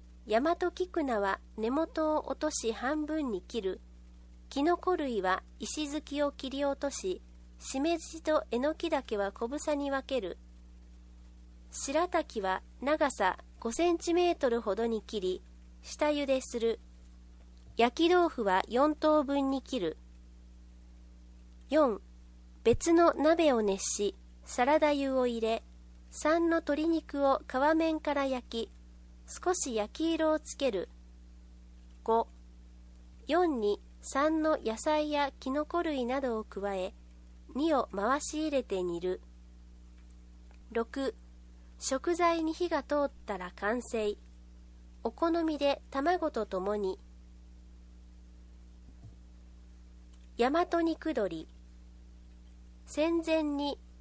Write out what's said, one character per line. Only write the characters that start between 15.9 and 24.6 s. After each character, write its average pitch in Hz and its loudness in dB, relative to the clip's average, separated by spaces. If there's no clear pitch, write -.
茹 277 0
で 262 0
す 240 -6
る。 226 0
焼 247 4
き 349 6
豆 349 6
腐 240 -4
は 190 4
四 277 4
等 302 4
分 277 0
に 269 -2
切 254 -6
る。 165 -2
四、 262 4
別 240 4
の 330 8
鍋 311 4
を 233 2
熱 196 0
し、 - -2
サ - 0